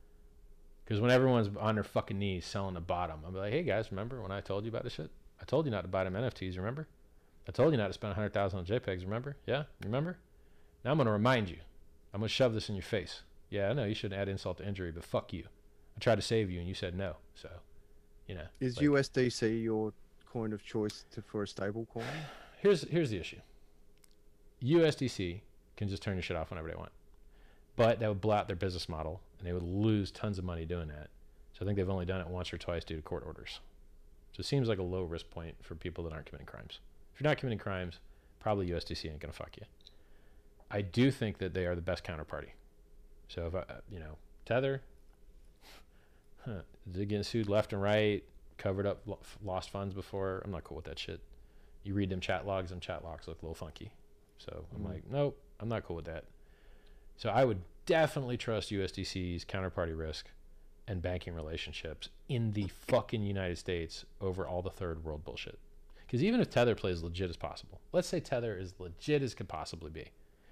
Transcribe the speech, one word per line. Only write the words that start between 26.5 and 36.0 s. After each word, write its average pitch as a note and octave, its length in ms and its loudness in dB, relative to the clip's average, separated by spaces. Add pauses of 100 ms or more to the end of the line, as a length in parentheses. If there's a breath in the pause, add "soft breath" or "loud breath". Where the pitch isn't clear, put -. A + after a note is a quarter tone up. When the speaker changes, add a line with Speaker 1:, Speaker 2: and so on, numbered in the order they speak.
Speaker 1:
they E2 60 -6
want. E2 160 -10 (840 soft breath)
But A2+ 240 8
that A2 80 2
would G2 140 0
blow G#2+ 140 6
out F#2 100 4
their G2 100 -2
business F2+ 320 -2
model, D#2 320 -4 (180)
and F2+ 80 -8
they F2 60 0
would F2+ 100 0
lose G2+ 480 4
tons G2+ 280 -4
of F2+ 80 -4
money E2 180 -4
doing E2 240 -2
that. D2 220 -12 (420 soft breath)
So - 100 -8
I - 40 -2
think G2+ 100 2
they've F#2+ 140 2
only F#2 160 0
done F#2 160 0
it D#2+ 60 -4
once F2+ 260 -4
or - 20 -4
twice E2+ 280 -2
due E2 120 -6
to D#2 60 -6
court E2+ 240 -6
orders. - 340 -10 (720)
So - 80 -12
it - 60 -6
seems C3+ 200 4
like G#2+ 120 2
a F#2+ 40 0
low F#2 200 0
risk E2 260 -4
point E2 320 -10
for - 140 -12
people E2+ 300 -6